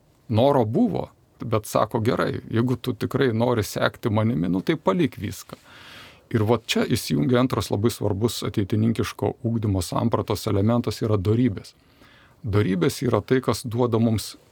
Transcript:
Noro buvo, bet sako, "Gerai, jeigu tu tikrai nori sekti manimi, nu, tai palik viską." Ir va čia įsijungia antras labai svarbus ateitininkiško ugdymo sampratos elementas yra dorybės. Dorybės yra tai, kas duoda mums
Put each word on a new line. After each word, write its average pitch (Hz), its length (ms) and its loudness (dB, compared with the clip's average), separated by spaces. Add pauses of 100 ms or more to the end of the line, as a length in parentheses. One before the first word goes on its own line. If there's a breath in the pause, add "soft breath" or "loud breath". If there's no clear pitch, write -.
(320)
Noro 131 340 4
buvo, 180 440 0 (340)
bet 110 240 -2
sako, 120 320 0
"Gerai, 131 500 0
jeigu 120 280 0
tu 123 160 -4
tikrai 127 400 0
nori 113 300 2
sekti - 460 -2
manimi, 113 380 2
nu, 175 140 0
tai 165 140 0
palik 180 420 0
viską." - 400 -10 (720 loud breath)
Ir 107 140 2
va 117 220 4
čia 220 180 0
įsijungia 139 560 0
antras 127 320 0
labai 110 180 2
svarbus 107 540 -2
ateitininkiško 110 920 -2 (100)
ugdymo 110 380 0
sampratos 110 680 -2
elementas 110 540 0
yra 107 160 2
dorybės. 107 560 0 (680 soft breath)
Dorybės 135 600 0
yra 117 180 2
tai, 131 200 0
kas 117 240 -2
duoda 117 340 0
mums 113 360 0 (160)